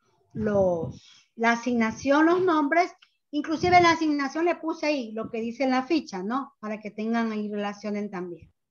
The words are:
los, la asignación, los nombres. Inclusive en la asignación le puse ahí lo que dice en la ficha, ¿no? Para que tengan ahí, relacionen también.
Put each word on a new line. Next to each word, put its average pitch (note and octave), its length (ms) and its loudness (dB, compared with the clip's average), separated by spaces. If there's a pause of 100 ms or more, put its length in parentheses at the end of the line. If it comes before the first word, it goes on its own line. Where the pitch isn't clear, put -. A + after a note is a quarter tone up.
(340)
los, G3 1000 -2
la A3+ 160 4
asignación, A#3+ 720 2
los F4+ 160 4
nombres. E4 520 2 (360)
Inclusive D4+ 460 2
en F4 80 8
la E4 80 6
asignación D4+ 520 -2
le E4+ 120 2
puse D#4+ 300 -6
ahí C4 260 -2
lo A3 180 -8
que A3+ 100 -6
dice A#3 240 -4
en C4 60 2
la B3+ 120 2
ficha, B3+ 400 -2
¿no? B3+ 380 -6
Para G#3+ 200 -8
que G#3 100 -12
tengan A3+ 420 -2
ahí, G#3 180 -6
relacionen G#3 600 -6
también. F3+ 420 -12 (180)